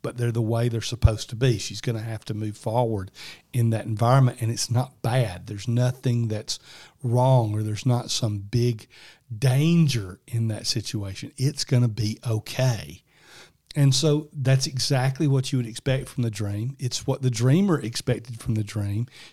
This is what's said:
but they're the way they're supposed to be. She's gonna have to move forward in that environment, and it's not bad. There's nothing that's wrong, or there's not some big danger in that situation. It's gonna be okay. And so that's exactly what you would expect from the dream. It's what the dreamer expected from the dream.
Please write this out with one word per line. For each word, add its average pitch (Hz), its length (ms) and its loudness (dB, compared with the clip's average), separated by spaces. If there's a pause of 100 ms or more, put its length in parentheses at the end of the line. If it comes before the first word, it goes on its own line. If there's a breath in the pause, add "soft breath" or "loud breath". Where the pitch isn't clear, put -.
but - 160 -8
they're 120 140 -2
the 117 100 -2
way 117 280 0
they're 113 120 -4
supposed - 480 4
to - 60 -10
be. 113 240 2
She's - 220 -8
gonna 113 180 -4
have 113 260 -10
to 110 80 -8
move 107 240 -6
forward 110 540 -2 (420 loud breath)
in 117 160 2
that 113 160 -2
environment, 120 560 4
and 113 100 0
it's - 200 -4
not 123 300 -2
bad. 107 460 -2
There's 101 200 -8
nothing 120 600 0
that's 107 280 -6 (460 loud breath)
wrong, 123 500 4
or 107 80 -2
there's 107 240 -4
not 120 240 0
some 104 300 -2
big 113 480 -2 (500 loud breath)
danger 131 880 2
in 113 220 -2
that 107 180 -4
situation. 101 720 -6
It's 139 260 -2
gonna 123 240 2
be 107 380 -2
okay. 110 800 -2 (720 loud breath)
And 139 180 4
so 151 400 2
that's 135 320 2
exactly 135 600 0
what 135 240 2
you 131 80 0
would 117 80 -4
expect 127 420 -4
from 123 140 -4
the 113 80 0
dream. 107 480 -4
It's - 260 -6
what - 160 -2
the 127 80 2
dreamer 139 500 4
expected - 600 -6
from 113 160 -2
the 107 80 0
dream. 101 420 -4 (280 loud breath)